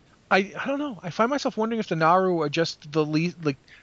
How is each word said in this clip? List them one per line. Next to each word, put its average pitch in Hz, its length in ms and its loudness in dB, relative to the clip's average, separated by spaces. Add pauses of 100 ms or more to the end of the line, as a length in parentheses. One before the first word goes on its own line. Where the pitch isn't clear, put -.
(300)
I, 190 220 2 (100)
I - 40 -6
don't 277 120 -2
know. 277 240 -6
I 180 60 -8
find 220 220 0
myself 269 260 -2
wondering 220 220 -2
if 214 100 -4
the 175 80 -2
Naru 170 460 4
are 151 80 -2
just 156 420 -4
the 156 100 2
least, 160 400 -2
like, 143 140 0 (260)